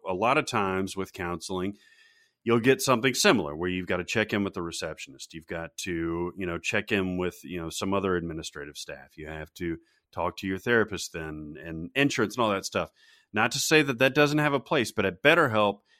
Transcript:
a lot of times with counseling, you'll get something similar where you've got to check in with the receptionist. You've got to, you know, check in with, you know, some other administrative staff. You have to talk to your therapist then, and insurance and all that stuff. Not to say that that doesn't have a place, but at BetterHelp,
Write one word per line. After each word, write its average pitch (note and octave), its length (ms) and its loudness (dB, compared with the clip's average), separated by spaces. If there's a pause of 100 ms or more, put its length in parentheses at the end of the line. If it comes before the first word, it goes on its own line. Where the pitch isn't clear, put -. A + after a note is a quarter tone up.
a F#2 60 -2
lot A#2 260 2
of - 80 -4
times F#2+ 500 0
with F#2+ 160 -6
counseling, F#2 600 -4 (680)
you'll A#2 160 4
get C3 220 4
something B2+ 320 2
similar F#2 420 2
where F2+ 140 -2
you've F2+ 180 -4
got F2+ 100 0
to F2+ 80 -4
check G#2+ 280 0
in G2+ 100 2
with F#2+ 120 -2
the F2+ 80 -4
receptionist. D#2 720 -10
You've D#2+ 140 -14
got E2 320 -10
to, E2+ 560 -4
you F#2 120 -6
know, E2+ 100 -4
check G#2 340 -2
in F#2 260 0
with, F2+ 260 -2
you E2+ 180 -8
know, E2 80 -6
some G2 240 -4
other F#2+ 220 2
administrative D#2 640 -6
staff. C#2 400 -16
You D2+ 100 -12
have D#2 280 -12
to E2+ 220 -4 (340)
talk F2+ 260 -4
to G2 100 -6
your F#2+ 100 -2
therapist A2 560 0
then, D#2 500 -10
and E2 300 -10
insurance C3 420 0
and B2 80 0
all G#2+ 80 2
that F#2+ 140 -2
stuff. F2 240 -4 (420)
Not A2+ 200 0
to C#3 80 -4
say D#3 240 4
that C3 160 -2
that C3 160 4
doesn't D3 240 4
have D3 140 2
a C3+ 60 2
place, C3 320 0
but G2+ 140 0
at F#2 160 -2
BetterHelp, A2+ 580 4 (200)